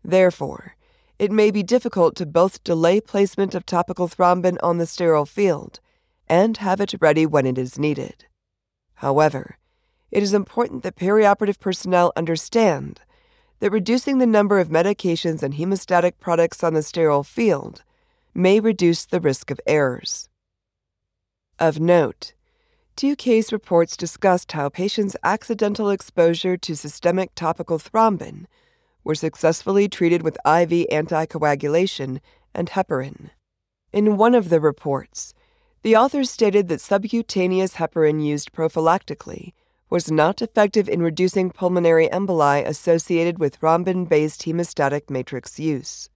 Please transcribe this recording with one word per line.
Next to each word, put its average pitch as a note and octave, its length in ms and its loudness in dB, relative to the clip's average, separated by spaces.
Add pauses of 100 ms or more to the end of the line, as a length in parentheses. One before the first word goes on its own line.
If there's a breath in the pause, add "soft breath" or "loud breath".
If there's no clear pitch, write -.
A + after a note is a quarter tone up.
Therefore, F3 720 0 (420)
it G3+ 140 0
may G#3+ 180 4
be G3 140 -2
difficult G3+ 500 0
to F3+ 100 -8
both E3+ 380 0
delay F3 380 2
placement G3 560 -2
of F3+ 100 -8
topical F3 420 -2
thrombin F3+ 540 2
on E3+ 160 0
the E3 80 -2
sterile D#3+ 400 0
field - 540 -4 (480)
and G#3 300 2
have G3+ 220 -2
it G3+ 200 -4
ready D#3+ 260 4
when D3 200 2
it B2+ 120 -2
is B2+ 220 -8
needed. D3 460 -6 (680)
However, C#3 640 0 (540)
it G3+ 100 0
is G3+ 100 0
important G3+ 520 -2
that F#3 100 -8
perioperative G3+ 640 2
personnel F3+ 560 0
understand E3 840 -2 (580)
that G3+ 140 0
reducing A#3+ 460 0
the B3+ 80 4
number G#3 340 4
of D#3+ 80 0
medications E3+ 760 0
and C#3+ 120 -4
hemostatic F3+ 680 0
products E3+ 420 0
on E3 120 0
the D#3 80 0
sterile D3+ 420 0
field - 580 -2 (520)
may F#3+ 260 4
reduce F3 440 2
the F3+ 160 -2
risk C#3+ 300 -2
of C3 160 -8
errors. C#3 600 -2 (1300)
Of D#3 220 0
note, E3 540 2 (600)
two C#4 220 -2
case A3+ 360 0
reports E3+ 440 0
discussed F3+ 560 0
how C#3+ 160 -4
patients' G3 560 -4
accidental G#3 640 -2
exposure F3+ 680 0
to D#3 180 -8
systemic F3 580 -4
topical E3 440 -4
thrombin G3 680 -2 (580)
were D#3 120 -4
successfully F3 760 0
treated E3+ 320 0
with D#3+ 240 -4
I E3 220 4
V E3+ 260 0
anticoagulation D3+ 1300 -2 (340)
and F3 140 -4
heparin. C#3 640 -6 (600)
In G#3 260 2
one A#3 160 6
of F#3+ 160 2
the D#3+ 100 4
reports, D3 720 -4 (500)
the A3 140 2
authors C4 340 2
stated G3+ 380 0
that D#3 140 -4
subcutaneous F#3+ 960 -2
heparin D#3 460 0
used D3 300 -4
prophylactically D#3+ 1000 -2 (360)
was E3 220 -2
not D#3 320 2
effective G#3 460 0
in F3 140 -2
reducing F3+ 480 0
pulmonary E3+ 580 2
emboli D#3+ 580 0
associated E3+ 720 0
with D3 200 -4
thrombin-based E3 840 0
hemostatic D#3 680 -4
matrix B2+ 480 -8
use. D3 580 -8